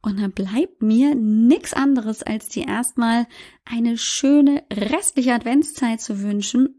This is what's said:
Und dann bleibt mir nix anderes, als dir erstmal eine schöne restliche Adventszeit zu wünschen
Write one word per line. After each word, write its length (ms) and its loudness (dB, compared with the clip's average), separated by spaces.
Und 180 -6
dann 140 -4
bleibt 500 -4
mir 320 2
nix 600 2
anderes, 480 0
als 260 -6
dir 180 -8
erstmal 600 -2
eine 320 -2
schöne 760 2
restliche 640 -2
Adventszeit 640 0
zu 220 -8
wünschen 560 0